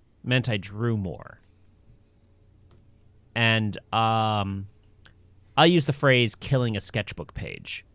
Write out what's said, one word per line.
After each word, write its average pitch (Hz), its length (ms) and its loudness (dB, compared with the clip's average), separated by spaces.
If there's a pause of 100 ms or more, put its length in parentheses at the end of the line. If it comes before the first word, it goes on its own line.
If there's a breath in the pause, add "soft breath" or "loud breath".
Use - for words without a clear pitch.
(240)
meant 127 240 0
I 110 80 -2
drew 107 400 -4
more. 87 440 -8 (1900)
And, 113 420 2 (160)
um, 107 760 0 (880)
I 156 100 8
use 170 180 4
the 143 80 -2
phrase 127 420 4
"killing 123 420 0
a 98 40 -4
sketchbook - 540 -8
page" - 500 -12 (100)